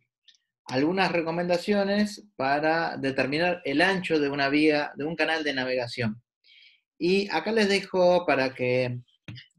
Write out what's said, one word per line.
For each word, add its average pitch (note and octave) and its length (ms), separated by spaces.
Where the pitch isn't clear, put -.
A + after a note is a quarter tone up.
algunas E3 440
recomendaciones F3+ 1120
para D3+ 580
determinar C#3 680
el C#3 160
ancho F#3 360
de C#3+ 120
una C#3 180
vía, D3 480
de C#3 80
un D#3 140
canal D#3 260
de D3 100
navegación. B2 680
Y G3 340
acá G3+ 200
les A3 160
dejo F3+ 580
para C3 300
que B2+ 460